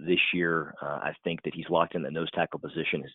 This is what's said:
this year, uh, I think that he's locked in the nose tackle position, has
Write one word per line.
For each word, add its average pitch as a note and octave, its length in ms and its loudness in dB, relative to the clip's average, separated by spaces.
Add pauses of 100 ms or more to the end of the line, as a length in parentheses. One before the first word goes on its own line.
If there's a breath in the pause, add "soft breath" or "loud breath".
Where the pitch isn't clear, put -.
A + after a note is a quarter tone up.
this F2+ 140 6 (120)
year, E2 480 2
uh, D2 220 -4
I D#2 100 -2 (120)
think E2+ 180 -2
that D#2 100 -4
he's D#2+ 160 -8
locked E2+ 280 4
in E2 60 -2
the C#2 80 -4
nose D#2+ 200 -2
tackle D#2 300 0
position, D#2 420 -2
has C#2 120 -14